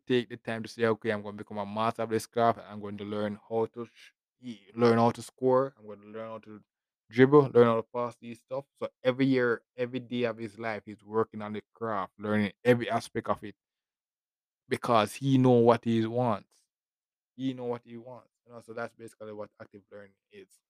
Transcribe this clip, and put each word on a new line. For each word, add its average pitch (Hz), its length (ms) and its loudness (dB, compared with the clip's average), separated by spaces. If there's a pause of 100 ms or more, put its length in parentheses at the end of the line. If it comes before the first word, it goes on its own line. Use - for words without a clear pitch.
take 123 220 0
the 120 80 -14
time 113 260 -8
to 104 60 -12
say, 117 180 -4
"Okay, 110 240 0
I'm 104 120 -4
gonna 104 140 -12
become 104 220 -12
a 101 80 -6
master 110 360 -4
of 117 80 -6
this 110 160 -2
craft, 117 320 2
and - 100 -18
I'm 104 120 -16
going 101 180 -10
to 104 60 -12
learn 104 340 -4 (100)
how 113 260 -2
to 117 120 -10
sh-, - 260 -20 (300)
e-, 117 160 -14 (160)
learn 117 240 6
how 117 140 6
to 117 100 -10
score, 127 560 0
I'm 107 80 -20
gonna 104 200 -18
learn 110 240 -12
how 110 80 -12
to 107 220 -20 (500)
dribble, 131 440 6
learn 120 120 10
how 113 100 2
to 113 180 -4
pass 120 260 -6
these 120 200 -16
stuff." 135 240 -10 (160)
So - 80 -6 (160)
every 127 220 2
year, 123 360 2 (140)
every 123 240 -6
day 120 240 -6
of 113 140 -4
his 107 200 -12
life, 110 260 -8
he's 104 200 -18
working 107 380 -2
on 104 100 -10
the 107 100 -8 (120)
craft, 104 440 -6
learning 104 340 0 (120)
every 120 260 4
aspect 113 380 -4
of 104 160 -2
it 104 100 -14 (1120)
because 113 460 2
he 135 240 2
know 127 120 6
what 117 340 6
he 113 220 0
wants. 117 420 -4 (880)
He 131 180 -6
know 123 100 -12
what 120 200 -6
he 117 120 -18
wants, 117 340 -20 (160)
you 120 60 -20
know, 117 120 -18
so 113 80 -18
that's 117 220 -8
basically 110 380 -16
what 104 180 -12 (100)
active 104 220 -20 (100)
learning 101 200 -20 (200)
is 95 160 -20 (220)